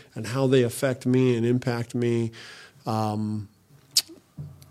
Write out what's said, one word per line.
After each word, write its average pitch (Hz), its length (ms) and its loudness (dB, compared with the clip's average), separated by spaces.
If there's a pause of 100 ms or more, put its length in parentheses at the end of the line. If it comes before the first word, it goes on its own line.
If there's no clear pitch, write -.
(140)
and 107 140 -8
how 135 180 0
they 131 160 6
affect 127 440 -2
me 127 300 4
and 113 100 0
impact 123 480 -2
me. 117 380 0 (540)
Um, 107 640 -2 (1200)